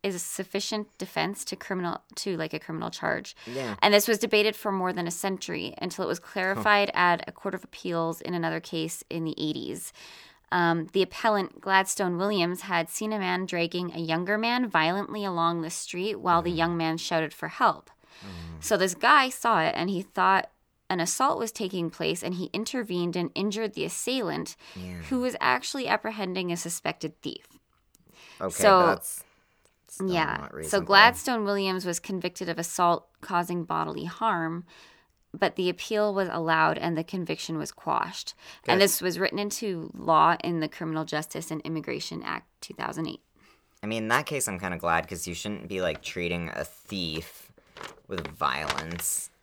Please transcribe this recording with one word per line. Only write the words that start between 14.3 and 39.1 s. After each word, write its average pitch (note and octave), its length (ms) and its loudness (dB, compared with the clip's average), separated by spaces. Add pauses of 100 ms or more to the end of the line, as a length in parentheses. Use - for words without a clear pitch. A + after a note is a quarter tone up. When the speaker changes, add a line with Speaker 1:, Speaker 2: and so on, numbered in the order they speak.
Speaker 1:
man A#3+ 300 0
violently F#3 580 2
along E3+ 360 0
the D#3+ 100 -6
street F3+ 480 -6
while E3+ 220 4
the E3+ 120 -2
Speaker 2:
Mm. D#3 40 -2
Speaker 1:
young E3+ 200 2
man D#3+ 200 0
shouted D#3+ 360 0
for - 140 -8
help. - 420 0 (320)
Speaker 2:
Mm. E2 420 -12
Speaker 1:
So G#3+ 140 4
this F3+ 180 4
guy C4 340 6
saw A3 320 2
it, D#3+ 140 2
and F3+ 140 -2
he F#3+ 140 -2
thought F#3+ 480 2 (380)
an F3+ 120 0
assault C4 360 2
was A3+ 140 -4
taking F#3 380 -2
place, E3 340 -2
and F3+ 120 -4
he F3+ 180 -4
intervened F#3 640 -2
and E3+ 180 -2
injured G#3 380 -2
the D3+ 100 -4
assailant, F3 720 -4 (180)
Speaker 2:
Yeah. - 360 -10
Speaker 1:
who C4 100 0
was B3 220 -2
actually B3+ 440 0
apprehending G3 640 -2
a E3+ 60 0
suspected - 680 -6
thief. - 240 -10 (920)
Speaker 2:
Okay, F#2+ 120 -4 (120)
Speaker 1:
So, F#3 220 10
Speaker 2:
that's - 380 0 (640)
still F#3+ 200 -4
Speaker 1:
yeah. D#3+ 300 0
Speaker 2:
not - 120 -12
Speaker 1:
So - 40 -16
Speaker 2:
reasonable. - 320 0
Speaker 1:
Gladstone A3 560 8
Williams G3 420 0
was F3 140 -2
convicted F#3 480 -6
of - 100 -4
assault F3 480 2 (140)
causing F3 460 -2
bodily D#3+ 400 -4
harm, E3+ 580 -2 (720)
but F3+ 240 0
the F3+ 120 2
appeal G#3 440 0
was F#3+ 180 0
allowed D#3+ 460 4
and E3 200 0
the D#3+ 60 0
conviction E3 540 -4
was D3 160 -6
quashed. - 600 -4 (320)
And F#3 140 4
Speaker 2:
Good. G3 60 8
Speaker 1:
this G3 160 2
was F3+ 180 -2